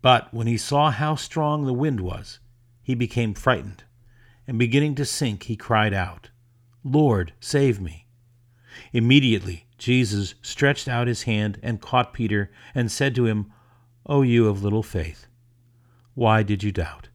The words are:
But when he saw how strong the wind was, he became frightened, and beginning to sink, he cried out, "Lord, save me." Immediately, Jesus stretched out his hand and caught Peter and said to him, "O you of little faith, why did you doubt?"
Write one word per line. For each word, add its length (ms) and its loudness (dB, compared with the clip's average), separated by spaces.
But 320 4
when 140 -2
he 100 2
saw 340 2
how 240 -2
strong 480 -2
the 100 -2
wind 280 -2
was, 380 -10
he 120 -4
became 400 -2
frightened, 520 -4
and 140 -4
beginning 360 2
to 100 -2
sink, 380 -4
he 120 -6
cried 380 0
out, 360 -6
"Lord, 560 2
save 400 0
me." 260 -12
Immediately, 760 4
Jesus 640 0
stretched 480 -2
out 180 -2
his 160 -4
hand 400 -2
and 160 -4
caught 340 -2
Peter 380 -2
and 160 0
said 240 -2
to 120 2
him, 220 -2
"O 180 2
you 260 4
of 120 -2
little 220 0
faith, 440 -6
why 280 4
did 200 -2
you 100 -2
doubt?" 420 -8